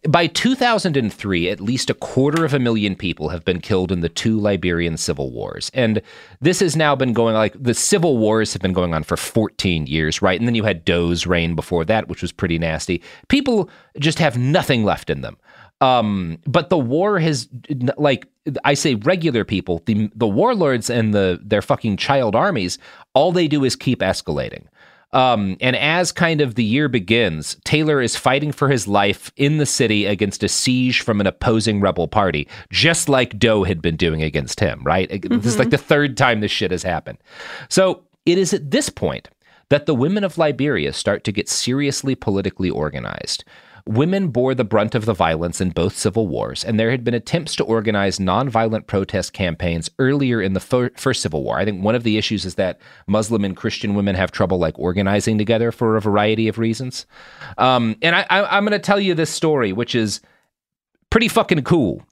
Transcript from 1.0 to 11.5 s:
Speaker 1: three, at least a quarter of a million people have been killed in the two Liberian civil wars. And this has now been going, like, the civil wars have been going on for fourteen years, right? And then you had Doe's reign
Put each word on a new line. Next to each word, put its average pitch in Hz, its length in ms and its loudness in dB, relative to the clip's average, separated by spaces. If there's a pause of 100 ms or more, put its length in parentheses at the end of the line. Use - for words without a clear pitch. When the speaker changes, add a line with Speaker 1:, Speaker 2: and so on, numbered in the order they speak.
Speaker 1:
three, 87 360 0
at 90 120 -6
least 120 280 -2
a 131 40 0
quarter 147 500 0
of 143 100 -2
a 143 60 0
million 110 360 0
people 78 340 -6
have 82 160 -8
been 90 160 0
killed 92 300 0
in 90 100 -2
the 82 80 -2
two 110 300 0
Liberian 87 580 0
civil 69 340 -4
wars. 52 420 -10
And 110 280 0 (400)
this 175 200 2
has 165 140 2
now 151 200 4
been 131 180 0
going, 113 220 2
like, 110 260 2
the 120 140 0
civil 165 420 2
wars 110 360 2
have - 80 -8
been 92 120 0
going 87 200 0
on 78 100 -2
for - 120 -4
fourteen 87 720 -2
years, 78 360 -2
right? 92 180 2
And 117 80 0
then 120 80 0
you 107 80 0
had 92 200 0
Doe's 85 440 0
reign 85 280 2